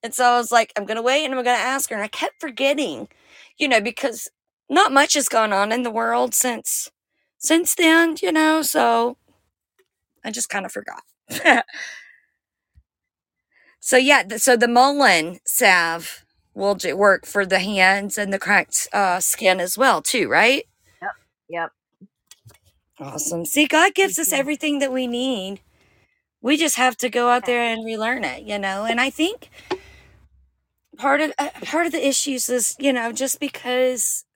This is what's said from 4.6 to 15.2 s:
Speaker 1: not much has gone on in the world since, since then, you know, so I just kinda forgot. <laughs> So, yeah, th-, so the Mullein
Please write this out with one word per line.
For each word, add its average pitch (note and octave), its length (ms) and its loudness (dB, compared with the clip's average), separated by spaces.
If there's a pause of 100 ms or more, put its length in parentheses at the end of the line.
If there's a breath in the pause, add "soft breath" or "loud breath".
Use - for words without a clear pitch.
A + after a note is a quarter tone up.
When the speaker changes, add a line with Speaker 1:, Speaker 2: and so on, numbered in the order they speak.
Speaker 1:
not E4+ 220 4
much C#4 220 4
has C#4+ 160 0
gone A3 240 2
on G3+ 180 0
in B3 120 -2
the A#3+ 80 -4
world A#3 420 -2
since, - 560 -6 (480)
since E4 380 2
then, E4 460 4
you F4+ 100 0
know, D#4 300 2
so A#3 560 0 (1040)
I A3+ 80 -8
just A#3+ 180 -6
kinda F#3+ 200 -6
forgot. - 340 -12 (260)
<laughs> - 340 2 (2250 loud breath)
So, - 180 4
yeah, C4 260 4
th-, A3+ 180 -6
so B3 140 6
the A#3 120 2
Mullein A#3+ 760 4